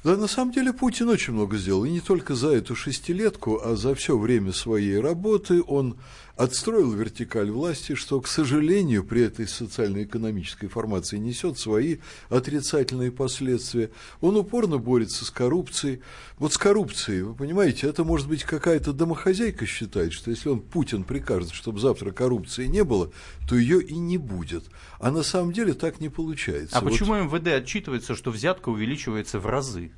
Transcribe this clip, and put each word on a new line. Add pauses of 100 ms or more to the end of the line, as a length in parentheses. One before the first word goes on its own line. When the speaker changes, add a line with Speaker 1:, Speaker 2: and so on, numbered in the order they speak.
Speaker 1:
Да,
на
самом
деле
Путин
очень
много
сделал.
И
не
только
за
эту
шестилетку,
а
за
всё
время
своей
работы
он (400)
отстроил
вертикаль
власти,
что,
к
сожалению,
при
этой
социально-экономической
формации
несёт
свои (320)
отрицательные
последствия. (320)
Он
упорно
борется
с
коррупцией. (380)
Вот
с
коррупцией,
вы
понимаете,
это,
может
быть,
какая-то
домохозяйка
считает,
что
если
он,
Путин,
прикажет,
чтобы
завтра
коррупции
не
было, (360)
то
её
и
не
будет. (360)
А
на
самом
деле
так
не
получается.
Speaker 2:
А
Speaker 1:
Вот
Speaker 2:
почему
М
В
Д
отчитывается,
что
взятка
увеличивается
в
разы?